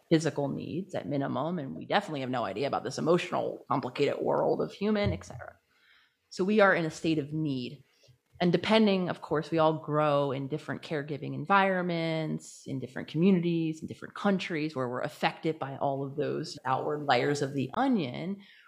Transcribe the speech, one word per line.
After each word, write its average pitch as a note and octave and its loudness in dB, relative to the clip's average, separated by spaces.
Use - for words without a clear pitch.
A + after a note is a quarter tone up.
physical D#3 2
needs D3 -6
at - -6
minimum. C#3 -2
And C3+ -8
we A#2+ -12
definitely D#3 -2
have B2+ -4
no B2 -2
idea G2+ -2
about A2+ -2
this C3 -6
emotional, C#3 0
complicated C3 0
world D3 2
of C#3+ -6
human, G#3 0
et - -6
cetera. - -16
So - -2
we G#3+ 4
are G3 8
in E3 2
a D#3 -2
state D#3+ 0
of D3 -4
need. C#3 -4
And F3+ 4
depending, F#3+ 4
of E3+ -6
course, D#3 -2
we E3 4
all D#3 6
grow D3 2
in C3+ -4
different C#3 -6
caregiving C#3+ -6
environments, E3 0
in C3+ -6
different - -8
communities, E3+ 4
in - -10
different - -12
countries F3 0
where B2+ -2
we're B2 -4
affected - -2
by C3+ -6
all C#3 0
of C#3 -8
those C#3+ -4
outward D3 0
layers C#3 4
of C3+ -2
the C3+ -2
onion. F#3+ 0